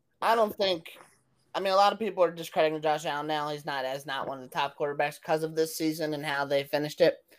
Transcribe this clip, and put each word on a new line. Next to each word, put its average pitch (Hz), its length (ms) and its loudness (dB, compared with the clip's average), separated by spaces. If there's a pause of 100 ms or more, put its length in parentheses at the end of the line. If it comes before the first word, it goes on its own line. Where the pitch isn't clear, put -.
(200)
I 220 140 4
don't 214 220 2
think, 185 420 -2 (560)
I 165 60 -2
mean, 190 120 0
a 190 40 4
lot 202 160 6
of 202 60 -8
people 185 260 0
are 165 60 4
discrediting 160 500 0
Josh 156 240 0
Allen 147 220 -4
now. 151 220 -2
He's 147 180 -8
not, 139 180 -4
as 139 220 -6
not 135 220 -6
one 135 120 -8
of 127 80 -16
the - 80 -12
top 143 220 -2
quarterbacks 147 420 -2
'cause 160 220 0
of 160 120 -4
this 160 220 0
season 156 380 -2
and 147 100 -6
how 143 200 -2
they 139 200 0
finished 151 360 -4
it. 165 160 6 (220)